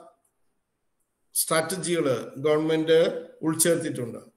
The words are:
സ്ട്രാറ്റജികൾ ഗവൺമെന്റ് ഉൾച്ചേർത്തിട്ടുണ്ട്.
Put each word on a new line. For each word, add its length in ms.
സ്ട്രാറ്റജികൾ 1000
ഗവൺമെന്റ് 920
ഉൾച്ചേർത്തിട്ടുണ്ട്. 760